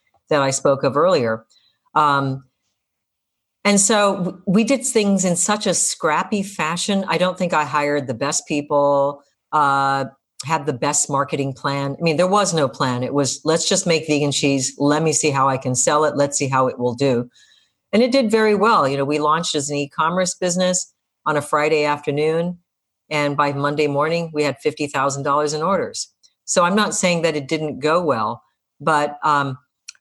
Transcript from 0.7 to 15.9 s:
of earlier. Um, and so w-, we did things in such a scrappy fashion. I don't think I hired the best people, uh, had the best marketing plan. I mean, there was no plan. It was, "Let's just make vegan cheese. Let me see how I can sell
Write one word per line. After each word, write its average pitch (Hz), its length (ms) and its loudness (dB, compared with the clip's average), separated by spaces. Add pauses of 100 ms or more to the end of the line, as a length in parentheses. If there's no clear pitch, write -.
of 135 120 0
earlier. 139 480 2 (520)
Um, 139 480 2 (1200)
and 202 180 4
so 208 360 2
w-, 180 280 -6
we 208 180 4
did 262 220 0
things 202 400 2
in 175 100 2
such 214 300 -2
a - 80 2
scrappy 190 720 -2
fashion. 180 640 -2
I 165 100 2
don't 180 180 0
think 180 160 -2
I 156 120 2
hired 147 420 0
the 123 80 -4
best 139 340 -4
people, 143 760 0 (300)
uh, 139 520 2 (380)
had 151 240 -4
the 143 60 0
best 143 360 -2
marketing 139 440 -2
plan. 139 440 -4
I 165 60 -6
mean, 156 140 2
there 180 100 4
was 196 260 2
no 147 160 2
plan. 127 320 -2
It 127 140 -4
was, 139 280 -2
"Let's 165 240 0
just 185 200 0
make 160 180 2
vegan 147 260 0
cheese. 139 460 0
Let 147 240 2
me 156 120 2
see 147 180 0
how 135 180 2
I 131 80 0
can 131 160 -4
sell 151 320 2